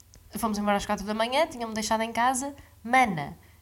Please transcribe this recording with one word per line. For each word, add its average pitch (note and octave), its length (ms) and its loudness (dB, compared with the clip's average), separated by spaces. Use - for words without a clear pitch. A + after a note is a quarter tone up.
fomos G#3+ 220 -2
embora G#3 180 2
às G3 80 -2
quatro G3+ 220 -2
da G#3+ 80 -2
manhã, B3 320 2
tinham-me A#3+ 280 -8
deixado A3 280 0
em A3+ 100 -4
casa. B3+ 420 0
Mana, A3 560 2